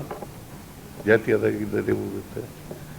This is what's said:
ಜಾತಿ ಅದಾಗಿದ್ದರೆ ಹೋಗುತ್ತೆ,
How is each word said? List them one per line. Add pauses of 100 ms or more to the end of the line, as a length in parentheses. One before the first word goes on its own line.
(1080)
ಜಾತಿ
ಅದಾಗಿದ್ದರೆ
ಹೋಗುತ್ತೆ, (580)